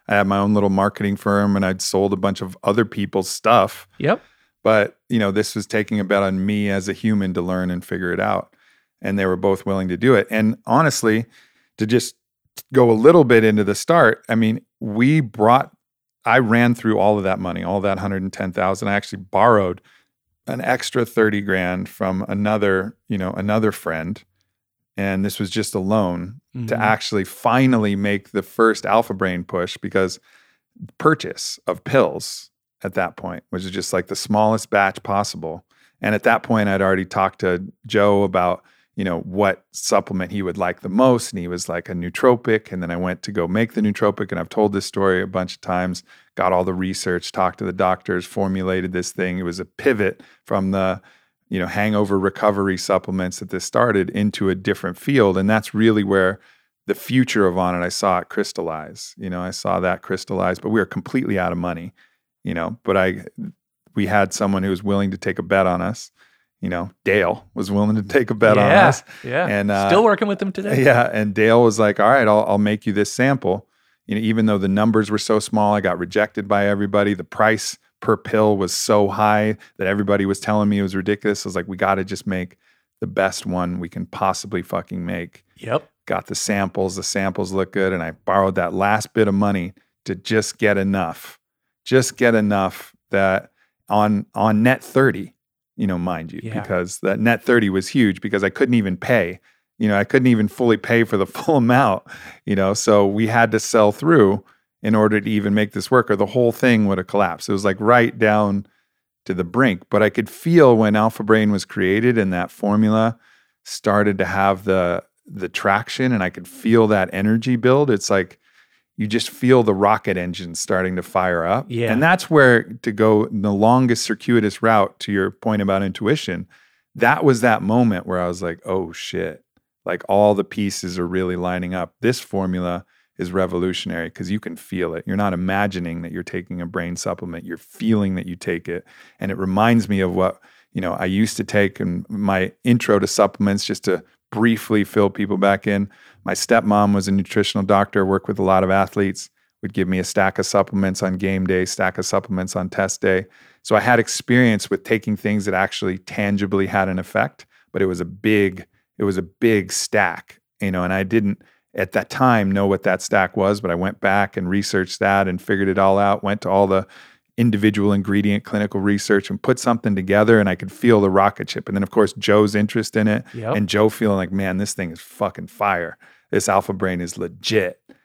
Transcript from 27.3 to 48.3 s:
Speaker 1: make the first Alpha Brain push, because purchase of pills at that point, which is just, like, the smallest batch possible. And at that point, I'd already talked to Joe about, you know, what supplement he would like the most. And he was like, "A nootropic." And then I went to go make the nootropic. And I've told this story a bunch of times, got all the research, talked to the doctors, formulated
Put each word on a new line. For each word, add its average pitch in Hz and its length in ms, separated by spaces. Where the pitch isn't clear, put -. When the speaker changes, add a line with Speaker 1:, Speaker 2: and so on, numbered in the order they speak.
Speaker 1:
make 101 340
the 101 140
first 113 420
Alpha 107 300
Brain 92 280
push, 90 340
because 95 420
purchase - 720
of 90 160
pills - 640
at 95 120
that 90 200
point, 87 340
which 92 140
is 95 80
just, 92 220
like, 90 140
the 98 80
smallest 107 540
batch 98 340
possible. 98 600
And 104 140
at 101 80
that 117 200
point, 110 260
I'd 98 120
already 95 240
talked 95 360
to 90 220
Joe 101 380
about, 90 400
you 98 80
know, 90 160
what 95 520
supplement 98 600
he 101 100
would 90 160
like 90 240
the 104 80
most. 120 420
And 95 80
he 87 80
was 87 220
like, 87 200
"A 98 40
nootropic." 107 800
And 92 100
then 85 100
I 85 60
went 90 260
to - 80
go 87 160
make 110 260
the 110 80
nootropic. 104 500
And - 80
I've - 100
told 107 240
this 98 120
story 95 360
a 98 60
bunch 92 280
of - 60
times, 90 420
got 90 160
all 90 120
the 92 100
research, 92 580
talked 92 280
to 95 60
the 92 80
doctors, 92 520
formulated 92 680